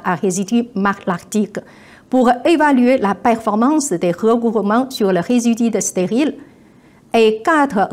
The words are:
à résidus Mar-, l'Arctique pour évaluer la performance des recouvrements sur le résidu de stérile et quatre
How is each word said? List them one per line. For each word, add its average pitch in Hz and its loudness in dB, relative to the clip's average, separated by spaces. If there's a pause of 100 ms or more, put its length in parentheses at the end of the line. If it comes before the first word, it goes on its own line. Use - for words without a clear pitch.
à 185 -2
résidus 196 -2 (100)
Mar-, 196 -2
l'Arctique 190 -4 (500)
pour 254 2 (160)
évaluer 277 4
la 196 -2
performance 240 0
des 175 0
recouvrements 226 0
sur 196 0
le 175 0
résidu 233 0
de 208 -2
stérile 196 -2 (800)
et 220 2
quatre 277 0